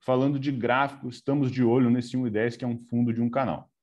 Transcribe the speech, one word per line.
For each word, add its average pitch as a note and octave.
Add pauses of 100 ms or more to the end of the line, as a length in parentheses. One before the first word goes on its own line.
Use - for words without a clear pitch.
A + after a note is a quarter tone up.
falando C3+
de C#3
gráfico, C3
estamos C3+
de B2
olho A#2+
nesse A#2+
um B2+
e -
dez, A2+
que -
é B2+
um A#2+
fundo A#2+
de A2+
um A#2+
canal. A#2 (140)